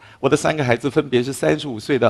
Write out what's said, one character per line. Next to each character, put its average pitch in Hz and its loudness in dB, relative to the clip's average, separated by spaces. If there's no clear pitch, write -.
我 135 0
的 139 4
三 156 0
个 147 -2
孩 123 2
子 127 -2
分 147 0
别 123 2
是 131 -6
三 156 0
十 151 -10
五 113 -8
岁 135 0
的、 117 4